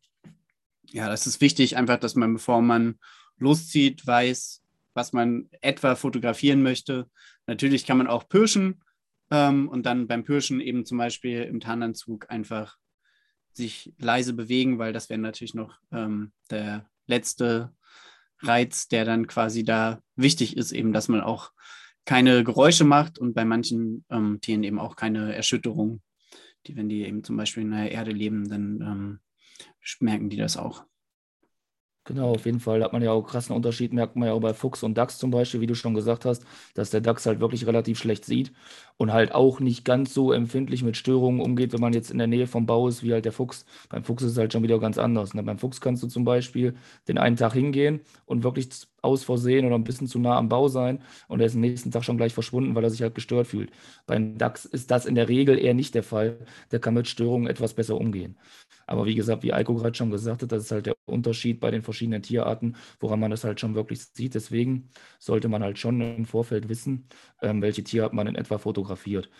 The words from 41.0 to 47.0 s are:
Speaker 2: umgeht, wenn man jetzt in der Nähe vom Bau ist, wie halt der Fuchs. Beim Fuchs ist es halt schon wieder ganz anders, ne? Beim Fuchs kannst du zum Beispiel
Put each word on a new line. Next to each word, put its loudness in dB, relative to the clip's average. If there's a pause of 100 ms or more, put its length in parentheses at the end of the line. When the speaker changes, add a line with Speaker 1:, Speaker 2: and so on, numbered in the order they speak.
Speaker 2:
umgeht, 0
wenn 0
man 2
jetzt -2
in -4
der 0
Nähe 2
vom -2
Bau 4
ist, -4
wie 0
halt 0
der -2
Fuchs. -6 (260)
Beim -8
Fuchs -4
ist 0
es -2
halt 2
schon 0
wieder 4
ganz -2
anders, 0
ne? -4
Beim -6
Fuchs -6
kannst 0
du -4
zum -2
Beispiel 0 (340)